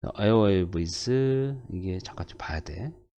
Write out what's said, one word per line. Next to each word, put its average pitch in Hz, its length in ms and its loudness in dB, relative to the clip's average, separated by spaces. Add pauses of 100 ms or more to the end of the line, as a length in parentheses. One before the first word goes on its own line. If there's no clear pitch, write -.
자, - 160 -8
airwave 98 640 4
is, 135 720 0 (160)
이게 92 280 -4
잠깐 - 280 -10
좀 - 120 -20
봐야 80 220 -6
돼. 90 300 -8 (280)